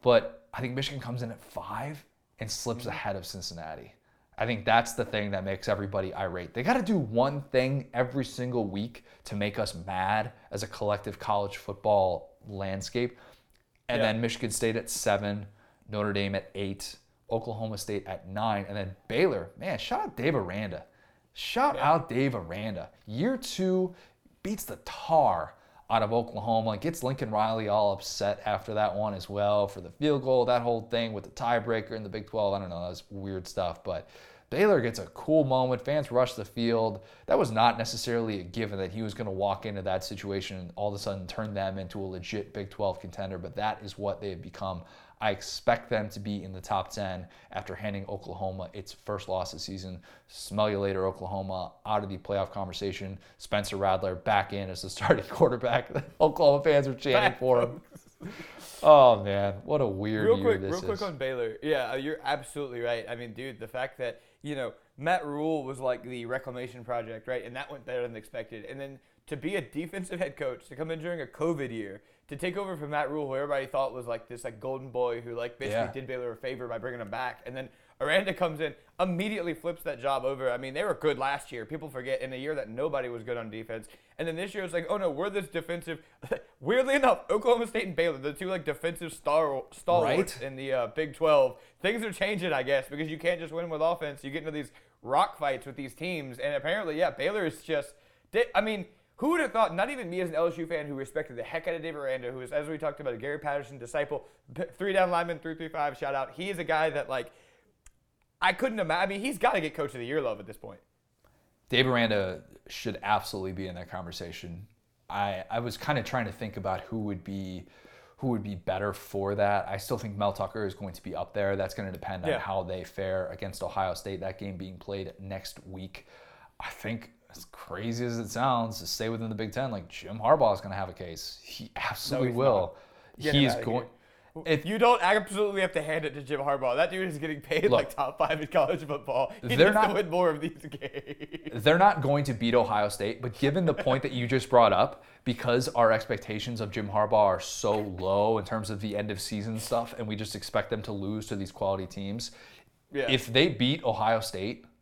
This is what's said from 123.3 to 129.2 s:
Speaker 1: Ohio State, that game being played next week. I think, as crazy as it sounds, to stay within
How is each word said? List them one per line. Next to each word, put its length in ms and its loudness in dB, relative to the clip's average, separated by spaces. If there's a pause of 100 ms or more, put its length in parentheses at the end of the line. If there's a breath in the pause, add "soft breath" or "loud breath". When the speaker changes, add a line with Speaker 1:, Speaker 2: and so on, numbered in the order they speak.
Speaker 1:
Ohio 300 -2
State, 280 -8
that 180 -6
game 160 -8
being 220 -12
played 420 -8
next 480 -10
week. 400 -14 (540 loud breath)
I 80 -10
think, 420 -8 (200)
as 140 -16
crazy 600 -6
as 140 -2
it 100 -6
sounds, 500 0
to 80 -10
stay 220 -2
within 200 -4